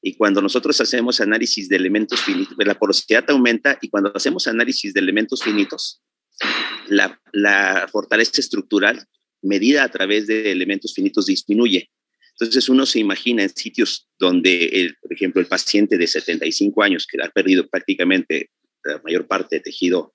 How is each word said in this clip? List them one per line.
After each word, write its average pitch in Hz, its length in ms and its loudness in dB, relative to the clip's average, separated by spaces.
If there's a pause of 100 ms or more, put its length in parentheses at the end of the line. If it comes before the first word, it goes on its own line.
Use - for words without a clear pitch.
Y 95 140 -6
cuando 101 260 4
nosotros 123 400 0
hacemos 120 400 0
análisis 107 480 -2
de 95 80 2
elementos 98 440 0
finitos, - 360 -2
la 101 200 0
porosidad 110 520 0
aumenta 131 520 2
y - 80 -10
cuando 101 240 0
hacemos 139 340 -2
análisis 117 460 -2
de 98 60 2
elementos 101 420 0
finitos, - 600 -4 (840)
la, 98 340 0 (100)
la 98 600 2
fortaleza 110 500 0
estructural 101 640 0 (360)
medida 110 420 2
a 123 60 -2
través 101 380 -2
de 107 240 0
elementos 92 420 -4
finitos 95 320 0
disminuye. 101 640 0 (420)
Entonces 120 380 -2
uno 131 160 4
se - 140 0
imagina 107 440 0
en 98 60 0
sitios - 600 -6 (100)
donde, 90 460 4
el, 90 360 -2
por - 120 -12
ejemplo, 92 280 0
el 87 60 0
paciente 101 500 0
de 85 100 2
setenta 85 380 -4
y 80 60 -2
cinco - 320 0
años 87 240 0
que - 140 -10
ha - 80 -4
perdido 95 380 2
prácticamente 90 840 -2 (320)
la 76 200 -8
mayor 82 220 -2
parte 95 300 -4
de 76 60 -2
tejido 87 540 -4